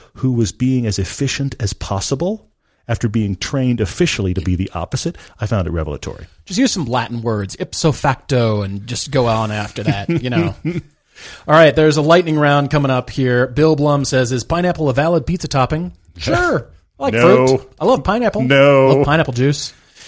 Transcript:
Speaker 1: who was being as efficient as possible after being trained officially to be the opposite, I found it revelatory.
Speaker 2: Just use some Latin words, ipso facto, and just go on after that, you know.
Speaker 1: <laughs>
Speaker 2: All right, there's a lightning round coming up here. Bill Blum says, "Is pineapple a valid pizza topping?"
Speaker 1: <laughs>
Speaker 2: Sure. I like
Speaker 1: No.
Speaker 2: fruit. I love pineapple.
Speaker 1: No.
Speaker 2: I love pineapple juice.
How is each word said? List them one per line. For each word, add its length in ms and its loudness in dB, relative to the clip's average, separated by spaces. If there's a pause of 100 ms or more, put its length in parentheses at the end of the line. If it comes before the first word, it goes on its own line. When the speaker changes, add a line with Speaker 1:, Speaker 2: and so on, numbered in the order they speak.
(160)
Speaker 1:
who 160 -2
was 200 0
being 340 0
as 120 -2
efficient 600 -4
as 140 -4
possible 760 -6 (400)
after 220 -2
being 280 -2
trained 440 -2
officially 540 -2
to 80 -4
be 120 0
the 200 -4
opposite, 420 -8 (240)
I 60 -4
found 200 -2
it 40 -6
revelatory. 560 -8 (180)
Speaker 2:
Just 160 -4
use 120 2
some 120 -4
Latin 380 -4
words, 360 -4
ipso 320 -2
facto, 720 0
and 260 -6
just 260 -8
go 140 2
on 240 0
after 340 -8
that, 260 -4
you 180 -2
know. 320 -2
Speaker 1:
<laughs> 60 -8 (800)
Speaker 2:
All 60 4
right, 200 8
there's 220 4
a 60 2
lightning 360 4
round 320 2
coming 200 0
up 180 -2
here. 380 0
Bill 300 2
Blum 280 2
says, 260 0
"Is 140 -4
pineapple 460 0
a 20 2
valid 320 0
pizza 240 -4
topping?" 440 -2 (120)
Speaker 1:
<laughs> 140 -20
Speaker 2:
Sure. 500 -2 (320)
I 20 -14
like 120 -2
Speaker 1:
No. 320 6
Speaker 2:
fruit. 240 0 (100)
I 60 -2
love 180 2
pineapple. 380 0
Speaker 1:
No. 480 6
Speaker 2:
I 60 6
love 100 2
pineapple 260 2
juice. 400 -2 (360)